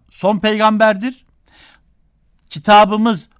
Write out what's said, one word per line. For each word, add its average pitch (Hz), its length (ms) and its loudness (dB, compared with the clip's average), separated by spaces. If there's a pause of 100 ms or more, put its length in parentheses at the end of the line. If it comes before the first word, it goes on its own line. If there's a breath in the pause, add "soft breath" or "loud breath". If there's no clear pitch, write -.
son 202 300 -4
peygamberdir. 214 840 -2 (1300 soft breath)
Kitabımız 208 800 2 (120)